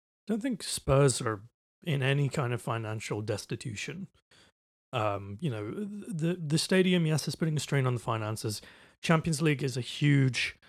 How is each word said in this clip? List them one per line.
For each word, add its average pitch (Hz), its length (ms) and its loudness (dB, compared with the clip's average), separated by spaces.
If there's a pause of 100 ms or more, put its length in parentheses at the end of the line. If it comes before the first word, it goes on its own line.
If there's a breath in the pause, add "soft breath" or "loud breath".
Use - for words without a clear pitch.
(280)
I 208 60 0
don't 214 80 0
think 240 220 -4
Spurs 139 580 4
are 110 200 -2 (420)
in 143 200 0
any 139 260 2
kind 123 240 -2
of 117 80 -4
financial 110 600 -4
destitution. 110 840 -6 (840 soft breath)
Um, 101 460 -2
you 170 100 -2
know, 110 220 -4
the, 196 760 -4
the 151 120 0
stadium, 180 480 2
yes, 156 220 0
is 151 80 -4
putting 160 200 0
a 143 60 0
strain 135 260 2
on 123 60 2
the 117 80 -4
finances. 110 600 -4 (400 loud breath)
Champions 160 400 2
League 151 220 2
is 127 140 -2
a 123 40 -2
huge 139 760 2 (120 soft breath)